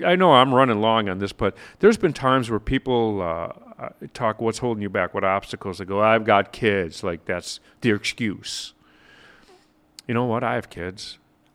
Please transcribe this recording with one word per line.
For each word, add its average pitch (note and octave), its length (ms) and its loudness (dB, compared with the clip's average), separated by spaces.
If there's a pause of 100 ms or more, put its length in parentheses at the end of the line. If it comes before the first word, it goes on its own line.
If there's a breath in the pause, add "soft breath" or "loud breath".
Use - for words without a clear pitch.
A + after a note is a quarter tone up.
I F3+ 120 4
know F3+ 180 6
I'm C3 200 6
running B2 260 4
long A2+ 280 2
on F#2 100 -4
this, G2 140 -4
but G2+ 240 -4 (220 loud breath)
there's G#3 180 4
been E3 160 0
times C3 380 0
where G#2+ 100 -2
people, A#2 600 -2
uh, E2+ 300 -4 (300)
uh, B2 60 -10 (240)
talk, A2 280 -4
"What's A2+ 180 -2
holding A#2 240 -4
you G2+ 80 -6
back? F#2 240 -2
What G2 100 -2
obstacles?" F#2+ 540 -4
They G2 80 -10
go, G2 160 -2
"I've A2 220 4
got G2+ 280 2
kids." G2 500 -2
Like, F2 220 -6
that's - 340 -8 (220 soft breath)
the A#2+ 100 2
excuse. - 840 -6 (1300 soft breath)
You A#2+ 80 -4
know B2 120 -2
what? A#2 180 -2
I A#2 100 -2
have A#2+ 140 -6
kids. F2+ 500 -12 (360)